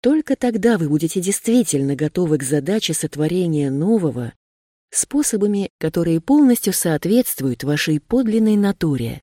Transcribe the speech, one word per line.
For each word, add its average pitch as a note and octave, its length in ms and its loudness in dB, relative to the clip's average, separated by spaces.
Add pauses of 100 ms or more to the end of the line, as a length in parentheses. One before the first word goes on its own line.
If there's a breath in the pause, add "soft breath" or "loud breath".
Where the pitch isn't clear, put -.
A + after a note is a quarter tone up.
Только C#4+ 340 2
тогда A3+ 420 0
вы D#3+ 120 -2
будете D#3+ 320 -2
действительно F3+ 720 0
готовы D3+ 420 0
к C#3 60 -4
задаче D3+ 500 -2
сотворения D#3 760 -2
нового D3 640 0 (580)
способами, G#3 880 -2
которые E3 440 0
полностью C4 520 4
соответствуют D#3+ 920 0
вашей D3+ 360 0
подлинной A3 560 2
натуре. D#3+ 680 0